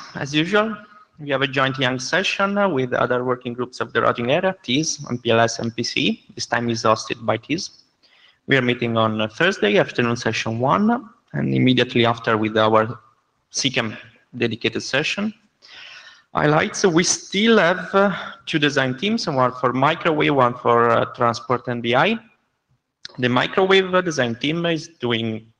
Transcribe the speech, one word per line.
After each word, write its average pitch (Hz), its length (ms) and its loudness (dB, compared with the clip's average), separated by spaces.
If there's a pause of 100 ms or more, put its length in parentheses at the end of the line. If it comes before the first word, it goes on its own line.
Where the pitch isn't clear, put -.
(140)
as 135 180 -8
usual. 208 440 0 (420)
We 143 120 -10
have 135 120 0
a 139 60 2
joint 131 300 0
young 127 200 0
session 196 720 0
with 127 220 -2
other 123 300 0
working 123 280 -4
groups 123 280 -8
of 113 120 -6
the 117 80 0
routing 120 300 0
area, 185 320 0
tees, 147 480 -2
M 120 80 -4
P 120 120 -2
L 113 100 6
S, 117 180 2
M 117 120 -4
P 120 120 -6
C. 185 420 -4 (100)
This 117 120 -10
time 120 240 -2
is 113 140 -4
hosted 113 420 0
by 110 100 0
tees. - 460 -8 (640)
We 135 100 2
are 127 60 4
meeting 120 340 -2
on 110 340 0
Thursday, 202 460 0
afternoon 123 400 0
session 113 440 -4
one, 196 500 0 (240)
and 135 180 -2
immediately 123 540 2
after 117 320 0
with 110 180 -2
our 110 420 2 (520)
C - 180 -4
camp 113 300 -4 (360)
dedicated 117 480 -4
session. 202 520 -4 (960)
Highlights, 160 540 0
we 170 180 4
still 220 540 2
have, 180 360 0
uh, 196 220 2 (300)
two 160 120 -2
design 131 380 0
teams, 220 300 -2
one 127 340 2
for 123 120 2
microwave, 151 600 2
one 123 200 4
for, 117 340 4
uh, 117 160 4 (120)
transport 120 520 -2
and 120 140 -4
B 117 120 0
I. 190 240 2 (1000)
The 127 100 0
microwave 185 760 2
design 131 320 -2
team 165 280 -4
is 165 240 -4
doing 113 720 -4